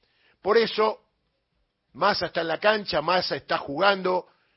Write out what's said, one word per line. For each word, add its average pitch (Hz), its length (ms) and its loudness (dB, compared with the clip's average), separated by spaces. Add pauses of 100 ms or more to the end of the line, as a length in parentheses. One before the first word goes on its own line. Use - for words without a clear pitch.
(420)
Por 214 160 2
eso, 214 440 0 (920)
Massa 180 360 0
está 170 120 -4
en 165 80 -4
la 156 140 -4
cancha, 208 400 0
Massa 165 340 0
está 160 220 -6
jugando, 185 680 0 (300)